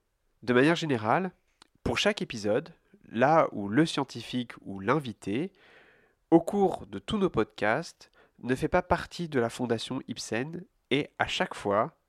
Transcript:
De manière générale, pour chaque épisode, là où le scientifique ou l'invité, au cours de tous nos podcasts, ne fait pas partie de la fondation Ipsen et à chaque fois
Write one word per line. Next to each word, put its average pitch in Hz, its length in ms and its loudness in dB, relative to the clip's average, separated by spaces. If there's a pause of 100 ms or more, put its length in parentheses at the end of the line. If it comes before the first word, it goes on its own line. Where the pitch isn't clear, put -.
(420)
De 120 120 0
manière 143 200 6
générale, 147 560 0 (520)
pour 120 160 -2
chaque 208 240 0
épisode, 113 500 -2 (380)
là 143 420 4
où 101 160 -6
le 127 160 4
scientifique 123 680 -6 (100)
ou 98 180 -12
l'invité, 127 720 -2 (760)
au 165 100 8
cours 196 460 0
de 98 120 -10
tous - 200 -4
nos 190 120 2
podcasts, - 800 -2 (320)
ne 123 120 -2
fait 143 140 -4
pas 180 140 2
partie - 460 -4
de 143 100 0
la 117 120 2
fondation 123 580 -4
Ipsen 143 560 -6 (260)
et 143 280 0
à - 80 2
chaque - 280 -4
fois 104 420 0 (120)